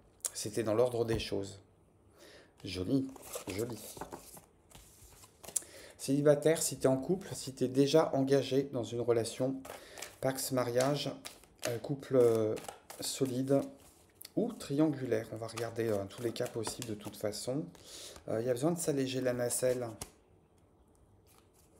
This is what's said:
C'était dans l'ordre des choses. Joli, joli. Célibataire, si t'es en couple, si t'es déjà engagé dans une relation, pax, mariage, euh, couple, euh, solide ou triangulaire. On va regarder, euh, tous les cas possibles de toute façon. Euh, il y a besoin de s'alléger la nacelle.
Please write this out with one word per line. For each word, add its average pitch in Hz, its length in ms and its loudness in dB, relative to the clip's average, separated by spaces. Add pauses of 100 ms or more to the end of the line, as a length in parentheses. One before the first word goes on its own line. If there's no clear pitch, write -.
(340)
C'était 113 300 -4
dans 107 100 0
l'ordre 117 320 2
des 113 140 0
choses. 98 420 -6 (1040)
Joli, 104 420 0 (480)
joli. 117 240 -6 (2250)
Célibataire, 147 640 4
si - 160 -2
t'es 131 120 4
en 131 80 4
couple, 175 360 -2
si 131 200 -10
t'es 127 160 0
déjà 143 440 6
engagé 135 500 4 (100)
dans 120 100 -2
une 117 160 -6
relation, 120 600 0 (580)
pax, 135 320 -2
mariage, 131 580 2 (600)
euh, 120 80 -2
couple, 135 400 0
euh, 113 360 6 (460)
solide 135 600 2 (760)
ou 220 160 0
triangulaire. 131 800 0
On 113 60 -8
va 113 100 -6
regarder, 113 400 -2
euh, 101 220 2
tous - 120 -12
les 117 120 -2
cas - 140 -4
possibles 113 400 -6
de 107 80 -4
toute 104 200 -12
façon. 123 480 -4 (640)
Euh, 113 140 0
il 117 60 0
y - 20 0
a 127 40 4
besoin 135 180 0
de 175 80 -2
s'alléger 131 420 0
la 127 100 2
nacelle. 123 560 0 (1900)